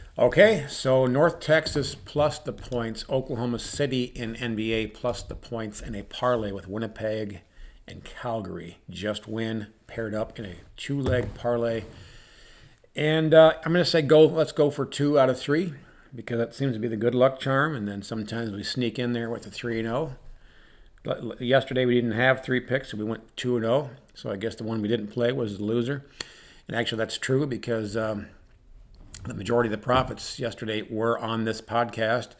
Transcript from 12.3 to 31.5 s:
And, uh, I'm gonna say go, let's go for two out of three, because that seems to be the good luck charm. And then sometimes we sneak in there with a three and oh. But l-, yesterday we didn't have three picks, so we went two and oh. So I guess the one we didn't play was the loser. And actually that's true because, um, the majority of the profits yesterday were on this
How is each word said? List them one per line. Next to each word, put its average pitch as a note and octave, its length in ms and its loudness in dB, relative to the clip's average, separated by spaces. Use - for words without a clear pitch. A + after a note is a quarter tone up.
And, D#3 380 2
uh, D#3+ 220 12
I'm D#3+ 80 0
gonna F3 100 6
say E3 180 2
go, D3+ 240 10
let's D#3+ 280 2
go D3 160 4
for C#3 160 -2
two D3 340 2
out C3 100 6
of B2+ 80 0
three, D#3 360 0
because A#2+ 220 -6
that A#2 180 -2
seems C3+ 200 0
to A2 40 -6
be A2+ 80 -2
the A2+ 80 -2
good A2 180 2
luck C3 280 4
charm. C#3 340 2
And G#2+ 100 -4
then G2+ 160 -6
sometimes A2 500 -6
we G2 120 -8
sneak A#2+ 340 -2
in A#2+ 140 -2
there A#2 180 -4
with A2+ 160 -8
a - 60 -16
three A#2 280 -4
and A2+ 100 -2
oh. C#3 260 -4
But - 160 -4
l-, A#2 240 -8
yesterday B2+ 420 2
we B2 100 4
didn't A#2+ 180 2
have B2+ 280 4
three B2+ 200 0
picks, B2+ 300 -4
so A2+ 60 -8
we G#2 60 -6
went A2 320 -8
two B2 220 0
and A2+ 80 0
oh. C3 240 2
So - 180 -8
I G2+ 60 -4
guess G#2+ 180 -6
the A#2 80 -10
one A2 180 -4
we G#2 60 0
didn't G#2+ 200 0
play A#2+ 260 0
was A2 240 -4
the G2+ 80 -4
loser. A#2+ 400 0
And - 80 -6
actually A#2 220 -2
that's A2 220 -2
true C3+ 260 0
because, A2 520 -4
um, G#2+ 300 -4
the - 80 -8
majority A2+ 340 2
of G#2+ 40 -2
the G#2+ 120 -6
profits B2 560 0
yesterday A2 440 -4
were A2+ 360 0
on A2+ 260 -2
this A2 140 -2